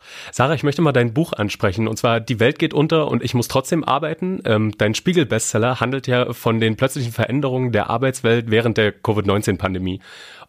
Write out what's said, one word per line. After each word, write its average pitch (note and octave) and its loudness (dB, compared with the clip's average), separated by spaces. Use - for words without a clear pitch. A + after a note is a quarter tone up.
Sarah, C#3 2
ich B2+ -6
möchte C#3+ 0
mal D3 4
dein A#2+ 2
Buch D#3 0
ansprechen, G#2+ -2
und A2 -4
zwar A#2 2
Die A2+ -4
Welt B2 2
geht D#3+ -2
unter D3+ 2
und B2 0
ich B2+ -2
muss A#2+ 0
trotzdem C#3+ 0
arbeiten. D#3+ -2
Ähm, G#2+ 0
dein A2 2
Spiegel-Bestseller A#2+ 0
handelt B2+ -2
ja B2 0
von A2+ 0
den A2 2
plötzlichen C3 -2
Veränderungen B2+ -2
der - 0
Arbeitswelt A#2+ 0
während A2+ 2
der G#2+ 4
covid G#2 -2
neunzehn G2+ 0
Pandemie. F#2 -4